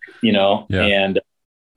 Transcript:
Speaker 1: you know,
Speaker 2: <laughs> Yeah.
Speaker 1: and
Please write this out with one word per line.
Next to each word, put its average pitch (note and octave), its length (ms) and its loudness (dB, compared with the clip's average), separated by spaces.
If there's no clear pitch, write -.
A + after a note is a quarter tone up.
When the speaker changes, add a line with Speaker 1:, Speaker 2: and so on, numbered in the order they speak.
Speaker 1:
you A2+ 100 0
know, G2+ 360 2
Speaker 2:
<laughs> - 20 -10
Yeah. F#2+ 140 -2
Speaker 1:
and G2 360 0